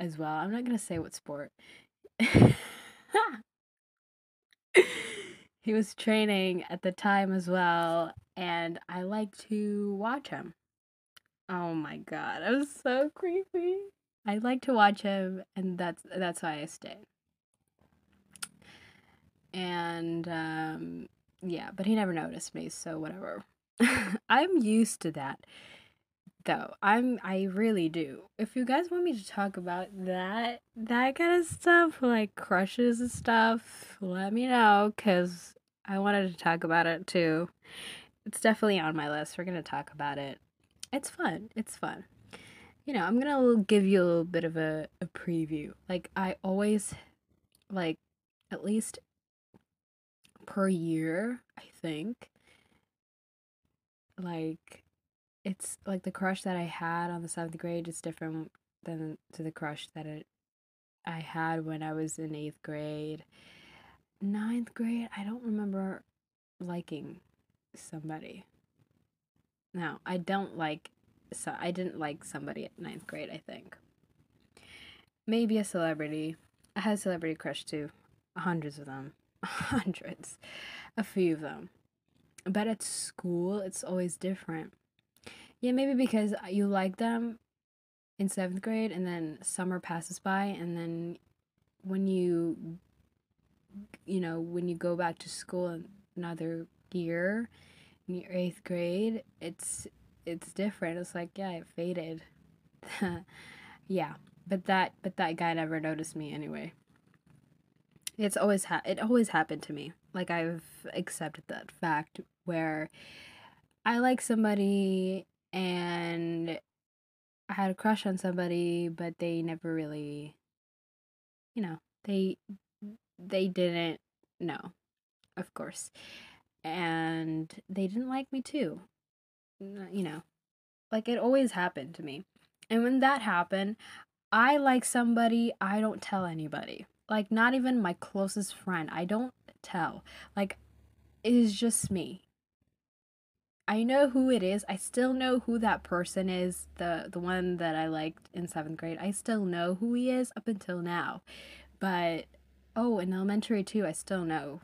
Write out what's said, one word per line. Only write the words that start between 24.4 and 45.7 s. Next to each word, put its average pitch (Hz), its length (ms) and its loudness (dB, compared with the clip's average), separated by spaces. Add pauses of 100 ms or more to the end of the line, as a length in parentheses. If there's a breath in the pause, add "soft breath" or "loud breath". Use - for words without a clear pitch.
used 220 420 4
to 165 120 -2
that, 139 280 -6 (1040 loud breath)
though. 143 360 -2
I'm, 233 440 4
I 190 200 0
really 196 440 2
do. 156 360 -4 (140)
If 220 160 -4
you 254 100 0
guys 294 240 2
want 359 140 0
me 311 160 0
to 196 80 -12
talk 196 300 -4
about 180 320 -4 (160)
that, 202 560 -2 (160)
that 240 400 2
kind 349 240 6
of 330 60 -2
stuff, 339 560 6
like 226 340 4
crushes 226 640 2
and 247 100 -2
stuff, - 920 2
let 190 320 -2
me 240 140 2
know, 214 500 8
'cause 180 580 2 (340)
I 196 120 0
wanted 202 300 4
to 170 60 -10
talk 170 280 2
about 165 220 6
it 165 200 0
too. 165 420 4 (760 loud breath)
It's - 160 -8
definitely 214 400 6
on 156 160 0
my 147 120 0
list. 151 300 -4
We're 175 60 -6
gonna 180 180 -4
talk 139 300 -6
about 143 260 -4
it. 139 220 -8 (520)
It's 277 180 -4
fun. 214 440 -4
It's - 220 -6
fun. 165 280 -8 (800 loud breath)
You 285 100 -6
know, 185 100 2
I'm 214 140 2
gonna 277 120 2
l-, 254 260 6
give 202 300 6
you 190 160 8
a - 20 6
little 170 200 4
bit 170 200 0
of 165 120 -2
a, 156 320 -2 (120)
a 175 60 -4
preview. 160 640 -4 (160)